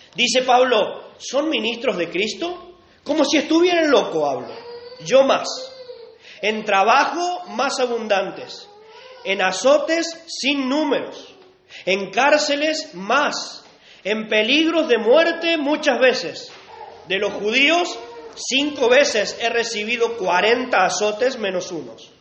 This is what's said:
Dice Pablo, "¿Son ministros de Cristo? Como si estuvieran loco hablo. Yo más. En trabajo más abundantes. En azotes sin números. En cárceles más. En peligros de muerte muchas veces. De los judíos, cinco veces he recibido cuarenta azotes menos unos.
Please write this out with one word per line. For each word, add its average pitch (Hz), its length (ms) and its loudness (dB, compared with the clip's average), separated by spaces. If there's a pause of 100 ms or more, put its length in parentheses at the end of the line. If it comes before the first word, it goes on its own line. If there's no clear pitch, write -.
(140)
Dice 240 280 2
Pablo, 247 760 2
"¿Son 302 320 -2
ministros 233 460 -2
de 170 120 -4
Cristo? 220 680 -8 (240)
Como 294 220 0
si 302 140 2
estuvieran 330 520 2
loco 160 380 2
hablo. 127 260 -6 (500)
Yo 247 200 4
más. - 240 2 (920)
En 214 240 -2
trabajo 277 840 2
más 254 320 -4
abundantes. 202 880 -4 (560)
En 196 180 0
azotes 285 840 0
sin 277 400 -2
números. 285 680 -2 (500)
En 190 260 0
cárceles 294 840 0
más. 220 680 -2 (400)
En 214 240 -2
peligros 294 600 2
de 233 100 4
muerte 330 580 4
muchas 294 420 0
veces. - 540 0 (560)
De 185 100 -2
los 202 160 -2
judíos, 240 640 0 (360)
cinco 277 540 -2
veces 247 520 4
he 233 80 -2
recibido 226 680 -2
cuarenta 202 680 2
azotes 208 540 0
menos 190 320 -4
unos. 131 400 -12 (100)